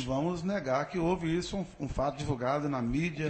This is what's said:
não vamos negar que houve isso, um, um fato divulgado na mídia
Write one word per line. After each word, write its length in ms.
não 80
vamos 300
negar 440
que 80
houve 400
isso, 200
um, 100
um 80
fato 280
divulgado 520
na 120
mídia 480